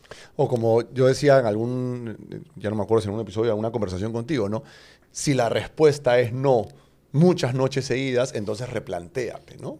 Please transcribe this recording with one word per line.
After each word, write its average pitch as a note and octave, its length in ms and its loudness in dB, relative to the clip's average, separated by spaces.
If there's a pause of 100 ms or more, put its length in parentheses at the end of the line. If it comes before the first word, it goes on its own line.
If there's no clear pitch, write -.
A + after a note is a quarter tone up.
(360)
O C#3 120 2
como A#2 360 2 (100)
yo B2+ 140 4
decía C3+ 320 6
en A#2+ 80 2
algún, A#2+ 1000 -6 (100)
ya G2+ 140 -6
no G#2 60 -2
me G#2+ 80 -2
acuerdo A2 180 2
si F#2+ 60 -6
en G2 80 -4
un A2+ 60 -4
episodio, G#2+ 280 -2
alguna A2 220 -2
conversación G#2 420 -4
contigo, A#2 360 -4
¿no? G#2+ 140 -6 (480)
Si - 220 -2
la A#2+ 160 2
respuesta B2 720 2
es A#2+ 120 0
no, C3 360 2 (440)
muchas D3+ 440 4
noches C3+ 300 -2
seguidas, C3 500 -2
entonces G#2+ 340 -6
replantéate, G2+ 880 -8
¿no? D3 220 -12